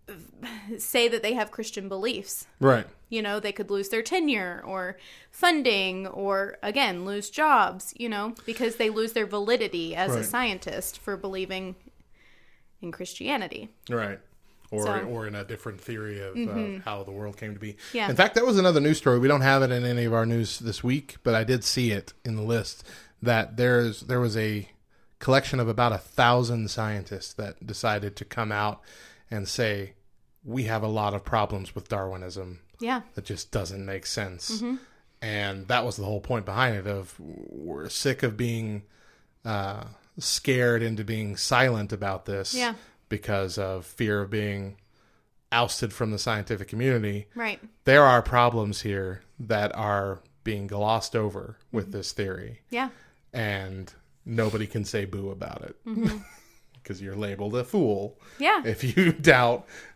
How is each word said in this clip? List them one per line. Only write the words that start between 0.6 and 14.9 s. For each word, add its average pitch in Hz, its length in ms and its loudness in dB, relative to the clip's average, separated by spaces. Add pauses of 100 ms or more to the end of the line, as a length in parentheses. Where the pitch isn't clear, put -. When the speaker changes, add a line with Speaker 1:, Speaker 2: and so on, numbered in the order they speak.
Speaker 1:
say 233 300 4
that 226 140 0
they 214 100 0
have 214 180 -2
Christian 214 380 -8
beliefs. 196 580 -4 (140)
Speaker 2:
Right. 127 260 6 (220)
Speaker 1:
You 226 140 -4
know, 208 180 -2
they 208 120 -4
could 202 180 -6
lose 196 180 -2
their 220 140 -2
tenure 220 640 0
or 190 320 -6 (320)
funding 196 760 2
or, 196 560 -2
again, 208 440 0
lose 202 240 -6
jobs, 220 680 2
you 233 120 -4
know, 214 260 -4 (100)
because 226 320 -2
they 220 140 2
lose 220 240 -2
their 214 120 0
validity 202 680 0
as 180 180 2
a - 40 2
Speaker 2:
Right. 110 80 -2
Speaker 1:
scientist 190 720 -4
for 202 180 -6
believing 190 600 -6 (1040)
in 170 100 -10
Christianity. - 800 -6 (180)
Speaker 2:
Right. 104 320 -4 (500)
Or, 104 140 -2
Speaker 1:
So 101 200 0